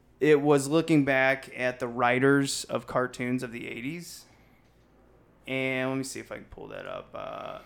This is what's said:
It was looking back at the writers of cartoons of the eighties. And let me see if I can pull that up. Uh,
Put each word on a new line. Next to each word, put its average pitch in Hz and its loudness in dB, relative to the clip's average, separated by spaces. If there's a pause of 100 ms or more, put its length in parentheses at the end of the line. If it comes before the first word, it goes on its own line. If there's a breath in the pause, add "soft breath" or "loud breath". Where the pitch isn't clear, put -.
(200)
It 147 6
was 143 4
looking 160 4
back 135 2
at 127 -2
the 127 -4
writers 127 2
of 120 -6
cartoons 127 -2
of 120 -10
the 117 -10
eighties. 143 -12 (1200 soft breath)
And 131 -2
let 135 -2
me 135 -4
see 131 -10
if 110 -12
I 107 -10
can - -16
pull - -18
that - -12
up. - -12
Uh, - -10